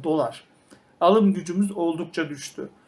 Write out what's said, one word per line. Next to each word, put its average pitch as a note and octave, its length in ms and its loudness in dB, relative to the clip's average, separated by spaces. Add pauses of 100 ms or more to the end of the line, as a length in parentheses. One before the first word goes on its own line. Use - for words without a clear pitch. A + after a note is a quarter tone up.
dolar. D3+ 400 -2 (560)
Alım G3 340 6
gücümüz F#3 380 -2
oldukça E3 560 -4
düştü. - 400 -12 (200)